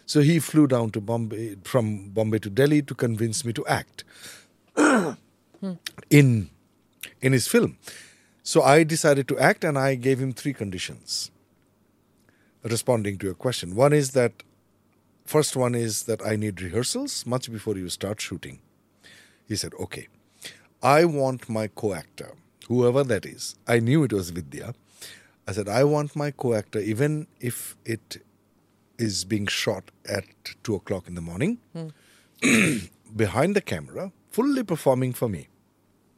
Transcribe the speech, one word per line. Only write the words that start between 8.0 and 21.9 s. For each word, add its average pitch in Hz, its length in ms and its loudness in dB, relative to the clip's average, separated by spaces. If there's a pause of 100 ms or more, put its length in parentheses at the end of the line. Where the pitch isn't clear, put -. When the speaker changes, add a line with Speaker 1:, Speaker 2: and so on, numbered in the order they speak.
Speaker 1:
So - 200 2
I 143 200 8
decided 147 440 2
to 135 120 -2
act 156 240 4
and 151 140 0
I 135 180 0
gave 127 240 0
him 131 140 -4
three 139 200 -6
conditions. - 800 -8 (1300)
Responding 110 560 -2
to 104 80 -6
your 92 80 -6
question. 95 400 -6
One 139 180 6
is 139 180 2
that, 120 320 0 (840)
first - 300 0
one 123 200 0
is 113 280 -2
that 104 220 -4
I 107 100 0
need 107 260 -4
rehearsals 127 640 -4
much 123 260 -4
before 107 260 -6
you 92 120 -8
start 98 300 -8
shooting. 69 400 -12 (880)
He 107 80 -6
said, 80 240 -6
"Okay. - 280 -12 (760)
I 147 220 6
want 135 440 -2
my 110 180 -2
co-actor, - 640 -8 (360)